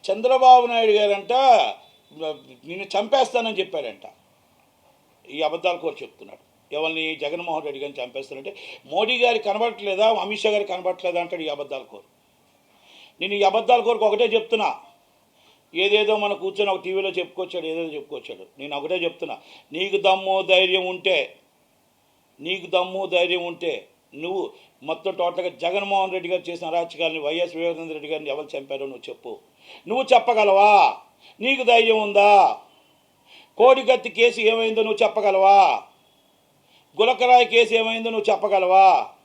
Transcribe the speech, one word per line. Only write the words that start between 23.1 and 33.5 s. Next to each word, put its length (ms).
ఉంటే 440
నువ్వు 360
మొత్తం 300
టోటల్గా 360
జగన్మోహన్ 640
రెడ్డి 160
గారు 220
చేసిన 160
అరాచకాలని, 520
వైఎస్ 380
వివేకానంద 340
రెడ్డి 180
గారిని 220
ఎవరు 180
చంపారో 280
నువ్వు 240
చెప్పు. 280
నువ్వు 160
చెప్పగలవా? 840
నీకు 220
ధైర్యం 400
ఉందా? 560